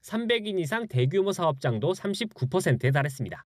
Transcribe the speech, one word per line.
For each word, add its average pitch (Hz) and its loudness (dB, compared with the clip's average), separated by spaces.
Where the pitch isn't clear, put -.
삼백 220 -2
인 190 -2
이상 214 -2
대규모 160 2
사업장도 147 0
삼십구 202 -4
퍼센트에 139 2
달했습니다. 135 -2